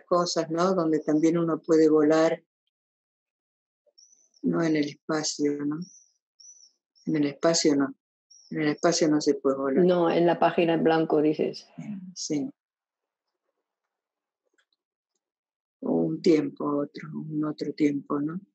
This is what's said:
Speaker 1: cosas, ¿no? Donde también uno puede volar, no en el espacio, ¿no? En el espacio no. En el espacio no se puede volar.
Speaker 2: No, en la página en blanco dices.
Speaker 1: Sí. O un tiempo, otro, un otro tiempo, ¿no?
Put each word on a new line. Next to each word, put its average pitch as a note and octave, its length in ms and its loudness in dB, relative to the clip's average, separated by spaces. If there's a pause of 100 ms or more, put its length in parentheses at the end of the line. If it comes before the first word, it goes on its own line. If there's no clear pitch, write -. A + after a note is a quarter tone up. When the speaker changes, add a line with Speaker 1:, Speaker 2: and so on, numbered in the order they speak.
Speaker 1:
cosas, E3+ 440 -2
¿no? F3 240 0
Donde D#3+ 260 0
también D#3+ 360 2
uno E3 240 0
puede D#3+ 300 4
volar, D#3+ 520 2 (2000)
no E3+ 220 -2
en D#3+ 140 0
el D3 120 -2
espacio, D3 760 -4
¿no? D3+ 140 -4 (1200)
En D#3 120 -2
el D3 100 2
espacio D#3 500 0
no. C#3 180 0 (540)
En D#3+ 140 -6
el D3+ 60 0
espacio E3 420 0
no D3+ 100 2
se D3 140 2
puede C3+ 220 -2
volar. C3+ 280 2
Speaker 2:
No, F3 260 4
en E3+ 140 2
la E3 140 2
página E3 340 2
en D#3+ 100 0
blanco D#3+ 380 2
dices. - 480 -2 (460)
Speaker 1:
Sí. C#3 340 -6 (3250)
O - 120 -4
un E3 300 -2
tiempo, D3+ 420 2
otro, D3 480 -6
un D3+ 320 -6
otro D3+ 300 -8
tiempo, D3 440 -2
¿no? D#3+ 220 -6 (140)